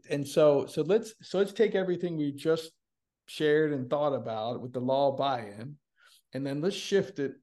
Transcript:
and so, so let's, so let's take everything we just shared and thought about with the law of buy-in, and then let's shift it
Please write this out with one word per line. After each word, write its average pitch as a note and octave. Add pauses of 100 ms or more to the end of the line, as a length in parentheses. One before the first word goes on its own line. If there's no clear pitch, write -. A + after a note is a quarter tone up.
(100)
and C#3+
so, D3
so -
let's, G#3
so -
let's G3
take G#3
everything F3+
we D3
just D#3+ (560)
shared D3+
and B2+
thought D3
about A2+
with B2
the B2+
law C3+
of C3
buy-in, B2 (560)
and C#3
then C#3+
let's F#3+
shift -
it C3+